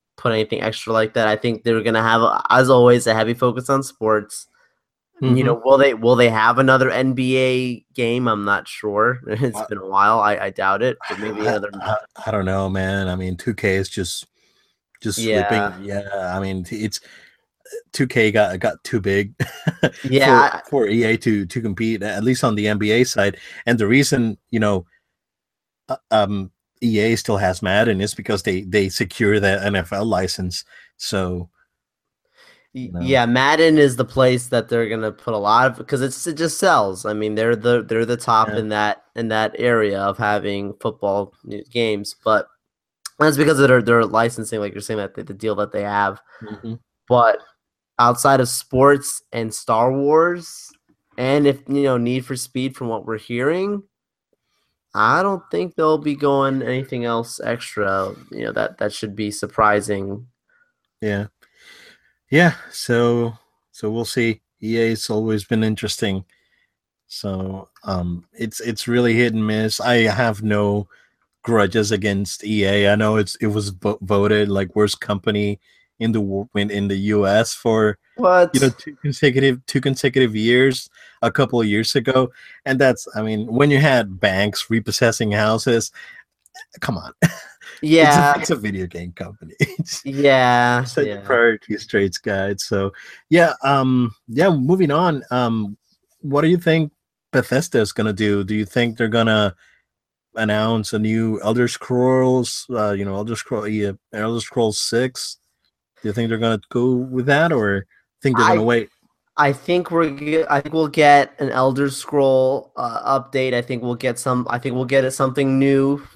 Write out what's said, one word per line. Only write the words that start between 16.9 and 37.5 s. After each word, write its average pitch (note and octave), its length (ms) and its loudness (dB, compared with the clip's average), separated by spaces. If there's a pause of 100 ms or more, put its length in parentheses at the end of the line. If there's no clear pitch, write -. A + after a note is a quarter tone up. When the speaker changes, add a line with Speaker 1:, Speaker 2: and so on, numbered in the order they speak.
Speaker 2:
two C3+ 140 -2
K A2 240 2
got, G2 300 0
got - 240 -4
too A2+ 160 -4
big G2 340 -2 (360)
<laughs> - 340 -4
Speaker 1:
Yeah. C3 560 4
Speaker 2:
for, B2+ 260 0
for - 20 -2
E A2+ 140 2
A A2+ 140 2
to, G#2 300 -2
to A#2 140 -8
compete, A2 440 -4
at G#2 180 -4
least B2 220 0
on A2+ 100 2
the G#2 140 0
N G#2+ 100 0
B G#2+ 140 0
A A#2+ 100 4
side. G2+ 360 0 (280)
And A#2 100 2
the G#2+ 120 0
reason, B2 500 2 (120)
you A2+ 100 -2
know, G2+ 260 0 (1040)
uh, C3 80 -4 (160)
um, G2+ 400 0 (280)
E A2 200 2
A A2+ 160 2
still G#2 220 -2
has F#2 220 0
Madden G#2 400 2
is G#2 140 -4
because G#2 300 -6
they, F#2+ 180 -2
they F#2+ 260 0
secure G#2 520 0
the G2 240 0
N G2+ 100 0
F F#2 180 -4
L G2+ 120 -4
license. F#2 600 -4 (320)
So, F2+ 540 -6 (1200)
Speaker 1:
Y-, B2+ 80 -10
Speaker 2:
you G#2 100 -12
know. F2 80 -8
Speaker 1:
yeah, B2 260 2
Madden D3+ 520 4
is C3+ 180 4
the B2 80 -2
place B2+ 440 2
that A#2 200 0
they're A#2 220 0
gonna A2 200 -4
put A2+ 220 -10
a G#2+ 60 -2
lot A#2+ 420 2
of, A#2 60 -14
'cause C3 160 -4
it's, C3 240 -6
it D#3+ 100 -8
just D#3+ 220 -4
sells. G#2+ 480 0
I G#2+ 80 -4
mean, G#2+ 200 -4
they're A2+ 220 0